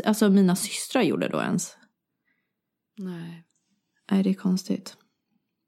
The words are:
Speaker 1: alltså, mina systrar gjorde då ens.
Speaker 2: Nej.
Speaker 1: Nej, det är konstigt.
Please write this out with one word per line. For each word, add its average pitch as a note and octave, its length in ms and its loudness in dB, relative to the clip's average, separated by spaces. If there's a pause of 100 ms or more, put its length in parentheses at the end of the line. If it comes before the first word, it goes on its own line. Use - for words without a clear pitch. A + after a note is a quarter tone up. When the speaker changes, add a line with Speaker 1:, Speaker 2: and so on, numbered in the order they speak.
Speaker 1:
alltså, G#3+ 240 4
mina F#3+ 260 6
systrar - 460 -2
gjorde - 260 0
då C#2 140 -2
ens. - 360 -4 (1200)
Speaker 2:
Nej. E3+ 460 -12 (680)
Speaker 1:
Nej, G3 120 4
det G3 60 0
är F#3+ 40 4
konstigt. - 640 -4 (720)